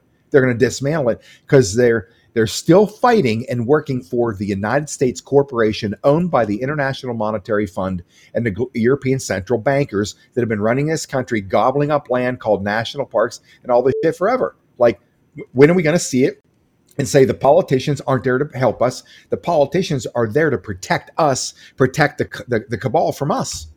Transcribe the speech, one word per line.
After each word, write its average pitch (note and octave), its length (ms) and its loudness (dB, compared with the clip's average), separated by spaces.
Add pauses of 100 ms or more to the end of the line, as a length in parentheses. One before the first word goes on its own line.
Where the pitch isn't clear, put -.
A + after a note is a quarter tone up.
(300)
They're C#3+ 100 4
gonna B2+ 140 2
dismantle B2+ 560 -2
it G#2 120 -4 (240)
'cause A#2+ 300 4
they're, A#2 320 2 (280)
they're A2 120 2
still F#3+ 400 4
fighting C3 640 0
and A#2+ 180 -4
working C#3 340 0
for A#2+ 320 -2
the G2+ 120 -6
United G#2+ 420 -2
States - 320 -4
corporation A#2 760 0 (120)
owned D#3+ 260 2
by B2 140 2
the G#2 160 -4
International C3+ 520 -4
Monetary G#2+ 520 -4
Fund F#2+ 360 -6 (320)
and A#2 120 -2
the A#2 60 -2
gl-, A2+ 220 -6
European C3 460 0
central G2 400 -4
bankers A2 560 -2 (200)
that B2 60 0
have A#2 60 0
been G#2+ 140 -4
running B2+ 260 0
this D#3+ 180 -4
country, A#2+ 360 -4
gobbling B2+ 500 0
up C#3+ 180 -2
land B2+ 300 -2
called G2 240 0
national A2+ 420 -4
parks A2+ 360 -2 (200)
and B2 120 -2
all B2 100 4
this C3 100 2 (120)
shit D#3+ 100 0
forever. G#3 400 -2 (220)
Like, A#2+ 240 2 (340)
w-, - 160 -18
when C#3 180 8
are F3 40 2
we F3+ 100 2
gonna D#3 160 2
see B2+ 240 0
it - 180 -2 (560)
and C3 100 -2
say C3+ 180 6
the B2 80 2
politicians C#3+ 680 2
aren't C3 220 -2
there B2+ 140 0
to C#3+ 200 -6
help A#2+ 240 0
us? B2+ 220 0 (260)
The A#2 80 -2
politicians D#3+ 680 0 (100)
are A#2+ 120 0
there D3 220 0
to A#2+ 80 0
protect - 600 -8
us, C#3+ 360 -2 (220)
protect C#3 420 0
the - 160 -4
c-, - 140 -12
the, A#2 220 -4
the A2+ 80 -6
cabal D#3+ 340 -2
from C#3 200 -4
us. - 460 -6